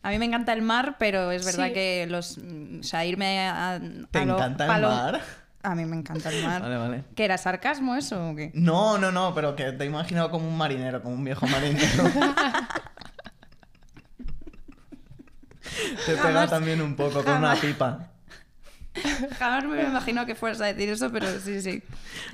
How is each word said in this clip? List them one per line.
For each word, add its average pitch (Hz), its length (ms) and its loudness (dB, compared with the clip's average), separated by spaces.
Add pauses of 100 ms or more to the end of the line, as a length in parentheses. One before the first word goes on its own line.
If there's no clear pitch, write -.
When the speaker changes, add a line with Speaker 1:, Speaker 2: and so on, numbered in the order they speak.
Speaker 1:
A 196 80 -2
mí 208 100 0
me 233 60 2
encanta 233 260 2
el 220 100 0
mar, 247 380 2
pero 190 320 2
es 180 120 -2
verdad 185 240 0
Speaker 2:
Sí. - 40 -2
Speaker 1:
que 185 360 0
los, 175 300 -4
mm, 156 420 -10
o - 40 -12
sea, 165 220 -2
irme 190 340 0
a, 185 340 0
a 175 60 -6
Speaker 3:
¿Te - 440 -2
Speaker 1:
lo, - 120 2
Speaker 3:
encanta 139 280 0
el 143 40 0
Speaker 1:
pa - 100 4
lo - 100 4
Speaker 3:
mar? 131 320 0 (440)
Speaker 1:
A 190 100 0
mí 170 100 -2
me 165 120 -4
encanta 160 340 -6
el 160 140 -2
mar. 180 180 -2
Speaker 3:
Vale, 123 140 -2
vale. 120 280 -2 (120)
Speaker 1:
¿Qué 214 80 2
era, 190 140 2
sarcasmo 254 580 0
eso 190 340 -2
o 151 60 -6
qué? 151 180 -8
Speaker 3:
No, 175 440 6
no, 190 120 4
no, 180 240 2
pero 147 220 0
que 135 160 -2
te 131 100 -4
he 139 60 -2
imaginado 170 420 0
como 165 160 -2
un 160 100 -2
marinero, 127 460 0
como 123 140 -6
un 139 80 -2
viejo 131 240 -2
marinero. 143 560 4
Speaker 1:
<laughs> - 60 6 (4000)
Speaker 3:
Te 160 60 0
pega 147 100 0
Speaker 1:
Jamás. 160 280 4
Speaker 3:
también 160 300 2
un 147 140 0
poco 143 300 0
con 139 140 4
una 151 100 4
Speaker 1:
Jamás. 143 100 4
Speaker 3:
pipa. 147 520 0 (1300)
Speaker 1:
Jamás 254 260 0
me 294 80 -2
hubiera 294 160 2
imaginado 240 380 0
que 220 80 -4
fueras 226 260 -4
a 208 60 0
decir 202 220 0
eso, 226 240 0
pero 214 140 0 (140)
sí, 196 200 -6
sí. 190 220 -6 (500)